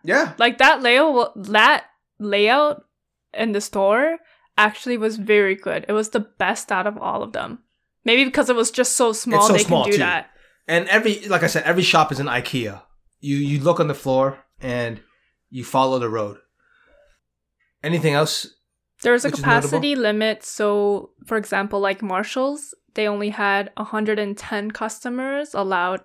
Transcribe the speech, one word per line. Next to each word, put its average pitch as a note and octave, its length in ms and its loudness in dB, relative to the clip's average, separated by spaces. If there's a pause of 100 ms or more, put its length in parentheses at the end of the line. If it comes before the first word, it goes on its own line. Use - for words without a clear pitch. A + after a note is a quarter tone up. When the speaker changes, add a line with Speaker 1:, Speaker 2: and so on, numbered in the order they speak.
Speaker 1:
Yeah. F#3 340 0
Speaker 2:
Like, A#3+ 200 2
that C4+ 240 6
layout, B3 520 4
that G#3+ 520 2 (340)
layout G#3 640 2 (500)
in A3 180 -2
the G#3 80 -2
store A3 580 0 (380)
actually G#3+ 420 0
was A3 180 -2
very G3+ 400 2
good. - 320 -6
It G#3 40 -2
was G#3+ 180 -2
the A#3+ 100 0
best G#3 500 -4
out F#3+ 160 -2
of G#3 120 -4
all G3 260 -6
of A3 80 -14
them. - 280 -8 (440)
Maybe A#3+ 200 4
because C4 260 0
it A#3+ 60 2
was A3+ 140 0
just B3+ 240 0
so A#3+ 180 2
small, A3 280 -2
Speaker 1:
It's G#3+ 80 6
so G#3 60 6
Speaker 2:
they G3+ 100 6
Speaker 1:
small, E3 200 2
Speaker 2:
can G3+ 80 -2
do G3+ 60 2
Speaker 1:
too. - 60 2
Speaker 2:
that. F3 260 -4 (380)
Speaker 1:
And E3+ 200 0
every, A3 400 2
like F3 140 2
I E3 60 2
said, D3+ 160 0
every F3 180 2
shop D#3+ 300 4
is C3 80 -4
an C#3 80 -2
ikea. A#2+ 540 -4 (380)
You, C#3+ 160 -2
you C#3+ 240 0
look E3+ 200 2
on D3+ 80 2
the C3+ 60 -4
floor C3+ 500 -2 (160)
and A#2+ 400 -6 (500)
you B2+ 140 -12
follow C3 340 0
the A#2+ 120 -2
road. G#2 280 -6 (1400)
Anything D#3 320 0
else D3+ 320 0 (560)
Speaker 2:
There A#3+ 100 4
was A#3+ 120 2
a C#4 40 0
Speaker 1:
which C#4+ 100 -4
is - 80 -6
notable? A#3 220 4
Speaker 2:
capacity C4 260 0
limit. G#3+ 500 -2
So, G3+ 680 -2 (140)
for A3 120 -4
example, G3+ 440 -4
like, G3 220 -2
Marshalls, B3+ 720 -4 (200)
they G#3+ 120 -2
only G#3 240 -4
had G3+ 460 0
a G#3+ 80 -8
hundred G#3+ 340 -2
and G#3 180 -4
ten G#3 360 -8
customers C4 840 -8
allowed F#3 500 -2